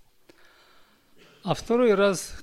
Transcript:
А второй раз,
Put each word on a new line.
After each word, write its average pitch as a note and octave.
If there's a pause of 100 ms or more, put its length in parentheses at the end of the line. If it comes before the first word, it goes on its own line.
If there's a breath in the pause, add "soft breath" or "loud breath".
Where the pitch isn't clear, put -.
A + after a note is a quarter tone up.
(1400 soft breath)
А E3+
второй A#3
раз, G3